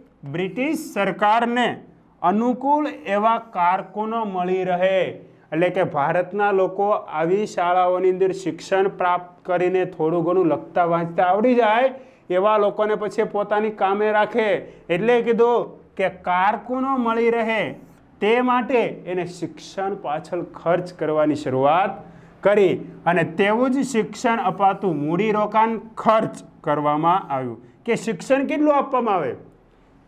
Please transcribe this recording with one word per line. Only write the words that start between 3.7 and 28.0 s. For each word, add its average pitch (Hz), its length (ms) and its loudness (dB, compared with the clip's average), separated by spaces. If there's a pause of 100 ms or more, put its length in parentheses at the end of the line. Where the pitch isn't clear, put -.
મળી 180 380 -2
રહે, 190 260 2 (540)
એટલે 175 260 2
કે 180 160 2
ભારતના 180 640 0
લોકો 190 300 0 (320)
આવી 190 340 0
શાળાઓની 180 600 2
અંદર 185 160 2 (100)
શિક્ષણ 190 480 -2 (100)
પ્રાપ્ત 180 380 -2 (100)
કરીને 180 360 2 (120)
થોડું 170 300 0
ઘણું 180 300 2
લખતા 175 400 -2
વાંચતા 170 340 0
આવડી 220 320 4
જાય, 233 320 2 (460)
એવા 214 260 2
લોકોને 208 320 0
પછી 214 380 -2
પોતાની 208 440 -2
કામે 202 280 0 (100)
રાખે. 214 320 0 (440)
એટલે 220 220 2 (140)
કીધું 226 420 2 (240)
કે 185 160 -2 (160)
કારકુનો 233 720 0 (100)
મળી 233 300 2
રહે, 220 240 -2 (600)
તે 208 100 2 (160)
માટે 247 340 2 (300)
એને 180 140 -2
શિક્ષણ - 680 -8 (120)
પાછળ 160 360 -4 (200)
ખર્ચ 170 360 -2
કરવાની 151 460 0
શરૂઆત 147 500 2 (520)
કરી 196 280 4 (360)
અને 175 140 2 (160)
તેવું 233 340 2
જ 277 200 0
શિક્ષણ 226 560 -2
અપાતું 190 560 0
મૂડીરોકાણ 214 720 0 (220)
ખર્ચ 220 420 2 (220)
કરવામાં 151 680 0
આવ્યું. 123 220 -6 (280)
કે 226 200 0